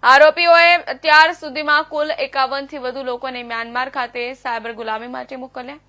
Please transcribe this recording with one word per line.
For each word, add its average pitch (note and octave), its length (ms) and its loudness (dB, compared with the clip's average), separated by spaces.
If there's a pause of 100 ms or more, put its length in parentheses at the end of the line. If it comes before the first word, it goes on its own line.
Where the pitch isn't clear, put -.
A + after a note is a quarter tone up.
આરોપીઓએ E4+ 720 6
અત્યાર D#4 540 4
સુધીમાં D4+ 520 -2
કુલ D4+ 360 -4
એકાવન C4+ 460 -4
થી D4 120 -14
વધુ B3+ 260 -8
લોકોને B3 400 -10
મ્યાનમાર A#3 460 -8
ખાતે B3 440 -8
સાયબર A#3 400 -10
ગુલામી A3 340 -10
માટે B3+ 280 -12
મોકલ્યા C4 540 -16